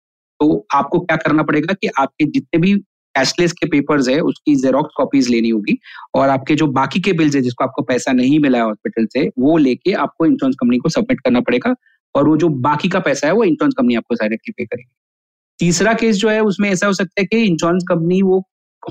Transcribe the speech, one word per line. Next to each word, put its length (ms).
तो 340
आपको 260
क्या 160
करना 260
पड़ेगा 320
कि 120
आपके 380
जितने 360
भी 240
कैशलेस 360
के 140
पेपर्स 420
है, 120
उसकी 340
जेरॉक्स 420
कॉपीज 320
लेनी 200
होगी 300
और 140
आपके 260
जो 120
बाकी 340
के 120
बिल्स 240
है, 40
जिसको 240
आपको 180
पैसा 300
नहीं 280
मिला 180
है 60
हॉस्पिटल 420
से, 320
वो 180
लेके 360
आपको 340
इंश्योरेंस 280
कंपनी 240
को 100
सबमिट 320
करना 200
पड़ेगा 340
और 140
वो 80
जो 120
बाकी 400
का 120
पैसा 260
है, 60
वो 120
इंश्योरेंस 340
कंपनी 160
आपको 200
डायरेक्टली 420
पे 80
करेगी। 320
तीसरा 360
केस 220
जो 120
है, 120
उसमें 300
ऐसा 160
हो 60
सकता 280
है 60
कि 100
इंश्योरेंस 520
कंपनी 340
वो 260